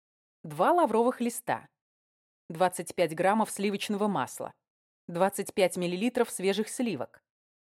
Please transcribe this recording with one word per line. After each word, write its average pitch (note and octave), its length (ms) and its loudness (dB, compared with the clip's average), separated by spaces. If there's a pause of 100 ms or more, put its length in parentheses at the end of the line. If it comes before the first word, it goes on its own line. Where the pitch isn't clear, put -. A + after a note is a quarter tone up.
(420)
два E3+ 300 2
лавровых A#3+ 500 2
листа, G3 480 -4 (800)
двадцать F3 460 -2
пять E3 180 0
граммов G3 380 2
сливочного G3+ 560 -2
масла, B2+ 440 -4 (560)
двадцать F#3 460 0
пять F#3 240 2
миллилитров G3 540 0
свежих G3 380 -2
сливок, F3+ 540 -4 (520)